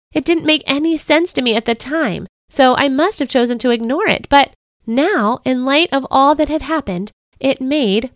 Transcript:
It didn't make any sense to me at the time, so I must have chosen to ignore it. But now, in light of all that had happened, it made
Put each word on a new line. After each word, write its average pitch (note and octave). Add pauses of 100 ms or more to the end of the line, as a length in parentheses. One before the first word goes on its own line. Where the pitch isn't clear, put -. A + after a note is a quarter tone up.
(140)
It D4+
didn't E4
make D#4
any D#4
sense D#4+
to C4+
me A#3
at A3+
the A#3
time, B3 (220)
so B3+
I C#4
must D4+
have C#4
chosen A#3+
to B3
ignore A#3+
it. -
But C#4+ (320)
now, B3+
in B3+
light D4
of C4+
all C#4
that C#4+
had D4+
happened, A3 (280)
it C4+
made B3+